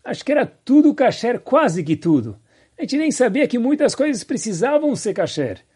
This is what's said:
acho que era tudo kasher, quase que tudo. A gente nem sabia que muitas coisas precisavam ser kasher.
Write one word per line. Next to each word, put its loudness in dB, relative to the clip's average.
acho -10
que -6
era 0
tudo 2
kasher, 0
quase 0
que 0
tudo. 0
A -10
gente -2
nem 0
sabia 2
que -2
muitas 2
coisas -2
precisavam 0
ser -4
kasher. -4